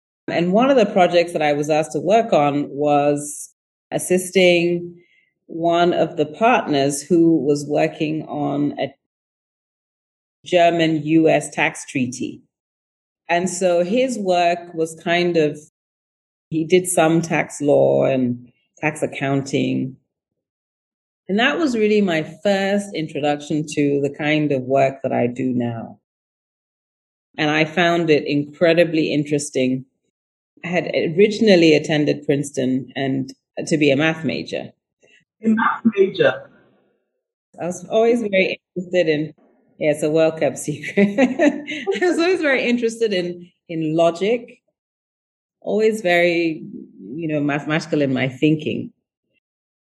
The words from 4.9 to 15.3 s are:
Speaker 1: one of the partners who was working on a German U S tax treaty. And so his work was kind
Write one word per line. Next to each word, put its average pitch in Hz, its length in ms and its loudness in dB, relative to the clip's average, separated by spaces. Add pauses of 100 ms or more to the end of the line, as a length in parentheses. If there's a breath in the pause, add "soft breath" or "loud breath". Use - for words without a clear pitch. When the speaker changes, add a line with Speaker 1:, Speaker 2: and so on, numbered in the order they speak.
Speaker 1:
one 170 460 0
of - 240 0
the 147 100 0
partners 147 760 0
who 165 340 4
was 147 320 -2
working 156 580 -2
on 143 540 -4
a 143 140 -6 (1500)
German 170 580 4
U 160 240 4
S 151 220 2
tax 160 340 -2
treaty. - 560 -6 (880)
And 175 220 0
so 175 340 0
his 247 340 0
work 175 540 0
was 160 320 -4
kind 175 320 0